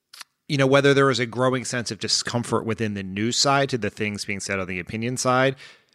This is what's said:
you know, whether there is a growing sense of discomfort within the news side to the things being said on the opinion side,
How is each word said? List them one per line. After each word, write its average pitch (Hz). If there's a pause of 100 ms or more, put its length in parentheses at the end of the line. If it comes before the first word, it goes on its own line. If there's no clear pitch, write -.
(480)
you 147
know, 135
whether 139
there 135
is 120
a 123
growing 123
sense 120
of 107
discomfort -
within 110
the 101
news 101
side 139
to 123
the 104
things 104
being 101
said 98
on 95
the 90
opinion 113
side, 127 (380)